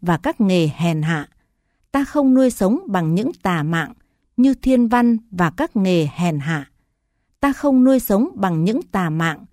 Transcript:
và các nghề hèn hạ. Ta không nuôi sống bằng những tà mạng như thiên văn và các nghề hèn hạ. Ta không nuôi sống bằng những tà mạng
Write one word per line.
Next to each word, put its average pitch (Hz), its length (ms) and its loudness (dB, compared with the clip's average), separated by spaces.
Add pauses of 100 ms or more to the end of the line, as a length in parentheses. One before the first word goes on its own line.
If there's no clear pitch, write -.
và 170 160 0
các 294 240 -4
nghề 180 340 2
hèn 160 260 -2
hạ. 156 280 -4 (640)
Ta 277 120 0
không 269 300 2
nuôi 262 160 4
sống 226 380 0
bằng 170 280 -2
những 233 160 -2 (100)
tà 175 220 -2
mạng 160 300 -4 (440)
như 262 160 4
thiên 254 340 2
văn 240 300 2 (140)
và 175 180 0
các - 260 -4
nghề 180 380 2
hèn 165 260 -2
hạ. 143 320 -6 (680)
Ta 277 140 0
không 262 300 2
nuôi 262 160 4
sống 226 360 0
bằng 175 280 -2
những 220 180 0
tà 185 280 -4
mạng 160 440 -4